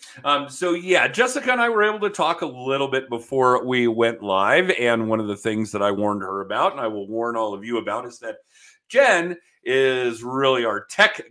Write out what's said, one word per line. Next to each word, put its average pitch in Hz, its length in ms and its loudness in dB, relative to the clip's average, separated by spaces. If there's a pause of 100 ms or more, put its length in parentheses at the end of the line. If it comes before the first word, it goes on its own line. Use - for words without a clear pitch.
(240)
Um, 139 260 0
so, 175 240 -2
yeah, 175 340 2
Jessica 254 440 0
and 254 80 0
I 233 80 2
were 226 140 0
able 208 260 0
to 202 60 -6
talk 165 300 -2
a - 20 -2
little 135 420 -4
bit 131 220 -4
before 123 560 2
we 123 220 2
went 117 340 0
live, 101 480 2
and 117 400 0
one 110 100 0
of 110 60 -4
the 104 100 -4
things 110 360 -4
that 104 100 -2
I 101 80 4
warned 104 320 0
her 95 200 -6
about, 113 320 -2
and 143 60 -10
I 123 60 -4
will 104 220 -6
warn 117 280 -4
all 107 200 -4
of 98 100 -12
you 117 140 -4
about, 104 260 -6
is 117 140 -18
that 113 160 -10 (520)
Jen 185 480 4 (280)
is 127 600 2
really 131 400 2
our 104 220 -2
tech - 460 0